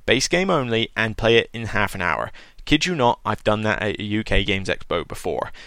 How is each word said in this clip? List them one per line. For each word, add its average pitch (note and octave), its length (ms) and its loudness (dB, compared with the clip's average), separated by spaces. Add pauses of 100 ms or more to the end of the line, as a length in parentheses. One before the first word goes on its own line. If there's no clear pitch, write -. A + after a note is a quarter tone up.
base B2 240 2
game F#3 220 2
only, A#2 440 0
and A2 220 -2
play A2+ 220 4
it - 160 2
in A2+ 100 -8
half G2+ 300 -2
an G2+ 80 -6
hour. C#2+ 280 -2 (340)
Kid D3 200 2
you F3+ 100 0
not, A#2+ 300 2
I've G#2+ 200 -4
done G#2+ 180 2
that G#2+ 180 0
at G#2 180 -2
a - 40 -8
U G#2 200 -2
K G2+ 220 2
Games F#2+ 240 0
Expo - 400 -2
before, - 440 -6 (140)